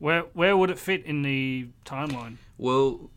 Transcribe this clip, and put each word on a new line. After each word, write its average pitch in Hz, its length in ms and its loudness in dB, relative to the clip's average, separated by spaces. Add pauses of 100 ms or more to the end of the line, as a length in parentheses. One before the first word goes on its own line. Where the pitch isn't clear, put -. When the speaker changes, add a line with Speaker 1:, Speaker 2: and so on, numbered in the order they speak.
Speaker 1:
where, 160 220 0 (120)
where 190 240 4
would 185 120 4
it 180 80 -4
fit - 280 -4
in 147 160 -2
the 131 480 -2 (160)
timeline? 131 500 -8 (220)
Speaker 2:
Well, 131 600 0